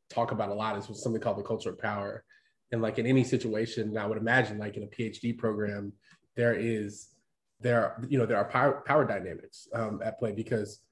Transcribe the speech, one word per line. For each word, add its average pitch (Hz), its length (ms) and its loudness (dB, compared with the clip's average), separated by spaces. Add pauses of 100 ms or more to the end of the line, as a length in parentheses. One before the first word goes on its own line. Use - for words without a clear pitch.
(100)
talk 117 220 0
about 101 180 -2
a 101 40 -4
lot 107 240 -2
is 104 240 -10
something 113 200 -2
called 101 160 0
the 101 40 -6
culture 107 280 -4
of 92 80 -12
power. 104 460 -4 (480)
And, 117 100 0
like, 110 160 0
in 110 80 0
any 131 180 6
situation, 113 720 0
I 104 100 -2
would 107 120 -2
imagine, 113 400 2
like, 104 180 -6
in 107 60 -6
a 104 40 -8
P 113 180 -6
H 107 160 -6
D 117 120 0
program, 104 600 -2 (440)
there 117 180 4
is, 107 540 -2 (520)
there 120 200 4
are, 117 280 -2
you 139 100 4
know, 117 80 4
there 110 100 2
are 98 80 4
power, 135 400 2
power 151 220 6
dynamics, 92 680 -6
um, 110 300 -2
at 110 140 -4
play 110 140 -2
because 107 480 -4 (120)